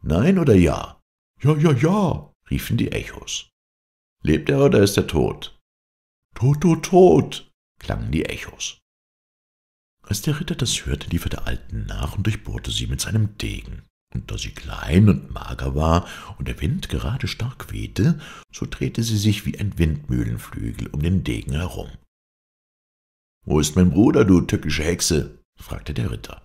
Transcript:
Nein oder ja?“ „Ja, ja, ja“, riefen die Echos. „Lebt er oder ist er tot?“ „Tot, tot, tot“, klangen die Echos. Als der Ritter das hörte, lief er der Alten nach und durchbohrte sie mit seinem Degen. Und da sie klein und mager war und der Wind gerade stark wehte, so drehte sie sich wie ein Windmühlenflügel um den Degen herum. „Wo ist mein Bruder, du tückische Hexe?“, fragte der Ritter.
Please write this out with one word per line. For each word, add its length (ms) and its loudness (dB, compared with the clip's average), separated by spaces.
Nein 340 4
oder 180 4
ja?“ 460 4
„Ja, 160 4
ja, 140 4
ja“, 600 0
riefen 280 -2
die 140 0
Echos. 580 -10
„Lebt 280 0
er 140 4
oder 160 6
ist 180 4
er 100 0
tot?“ 520 -4
„Tot, 260 0
tot, 240 2
tot“, 680 4
klangen 320 -6
die 140 -2
Echos. 540 -12
Als 180 -6
der 180 -2
Ritter 160 -4
das 300 -2
hörte, 240 -6
lief 160 -2
er 40 -4
der 180 -6
Alten 400 -6
nach 280 -6
und 100 -4
durchbohrte 440 -10
sie 160 -6
mit 160 -6
seinem 360 -2
Degen. 460 -10
Und 180 -10
da 60 -8
sie 140 -10
klein 580 2
und 220 0
mager 440 -6
war 320 2
und 100 -8
der 140 -8
Wind 280 -2
gerade 380 -4
stark 460 -8
wehte, 460 0
so 180 -8
drehte 340 -4
sie 140 0
sich 280 0
wie 140 -6
ein 180 -4
Windmühlenflügel 1120 -4
um 140 -6
den 220 2
Degen 300 -6
herum. 360 -6
„Wo 140 2
ist 160 0
mein 140 6
Bruder, 340 6
du 180 8
tückische 420 -2
Hexe?“, 560 -2
fragte 380 -10
der 180 -4
Ritter. 340 -12